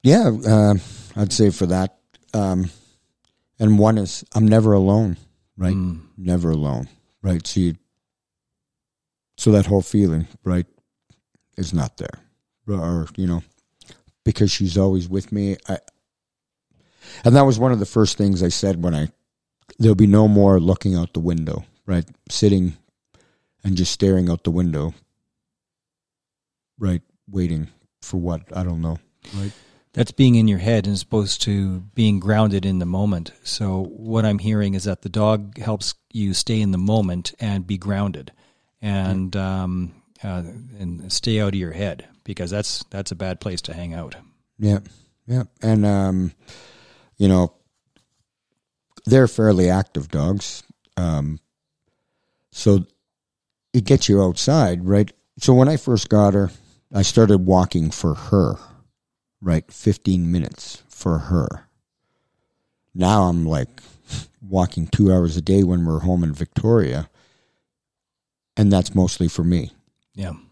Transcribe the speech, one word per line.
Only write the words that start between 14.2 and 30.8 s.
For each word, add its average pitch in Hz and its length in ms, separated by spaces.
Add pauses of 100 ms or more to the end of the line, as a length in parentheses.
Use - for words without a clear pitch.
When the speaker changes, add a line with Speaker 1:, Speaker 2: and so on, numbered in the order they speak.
Speaker 1:
because 104 280
she's 92 260
always 95 320
with 95 220
me. 101 260 (100)
I, 95 100 (1500)
and 120 100
that 139 100
was 117 140
one 127 140
of 110 60
the 98 60
first - 320
things 98 240
I 90 80
said 90 320
when 85 140
I, 76 140 (680)
there'll 110 180
be 104 120
no 107 200
more 101 320
looking 92 360
out 85 180
the 82 60
window, 82 460 (200)
right? 87 200 (240)
Sitting 95 480 (840)
and 95 140
just 87 140
staring 92 380
out 85 160
the 85 60
window, 80 420 (1800)
right? 92 240 (280)
Waiting 82 380 (340)
for - 160
what? 85 240 (140)
I 90 80
don't 85 180
know, 82 160 (380)
right? 101 160 (420)
Speaker 2:
That's - 180
being 127 240
in 110 120
your 98 120
head 104 280